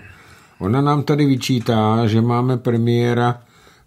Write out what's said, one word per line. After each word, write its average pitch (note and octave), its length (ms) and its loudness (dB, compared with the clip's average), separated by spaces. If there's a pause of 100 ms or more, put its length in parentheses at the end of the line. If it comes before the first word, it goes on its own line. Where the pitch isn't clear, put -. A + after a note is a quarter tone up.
(600)
Ona G#2+ 220 -2
nám D3 220 0
tady D3 220 0
vyčítá, A#2 840 0
že A2 140 2
máme B2 360 0
premiéra, A#2+ 840 0 (460)